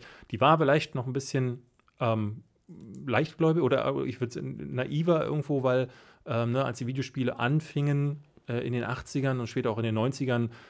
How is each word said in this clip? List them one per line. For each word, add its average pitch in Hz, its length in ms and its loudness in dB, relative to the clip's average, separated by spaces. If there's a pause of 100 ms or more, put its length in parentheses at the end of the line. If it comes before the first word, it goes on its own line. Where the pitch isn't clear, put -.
(320)
die 104 100 -4
war 151 160 8
vielleicht 151 380 2
noch 127 100 -4
ein 131 80 -4
bisschen, 127 480 -2 (380)
ähm, 110 420 0 (640)
leichtgläubig 160 580 2
oder, 127 220 2
äh, 135 220 0
ich 123 120 -6
würd's 120 220 -4
naiver 139 840 0
irgendwo, 143 380 0
weil, 127 240 4 (380)
ähm, 117 280 0
ne, 135 120 0
als 123 140 -4
die 117 80 -4
Videospiele 131 520 -2
anfingen, 143 840 0 (260)
äh, 120 180 -2
in 123 80 -2
den 120 100 0
achtzigern 131 560 -2
und 117 80 -4
später 123 220 -2
auch 107 80 -2
in 117 60 0
den 110 120 0
neunzigern, 120 540 0 (200)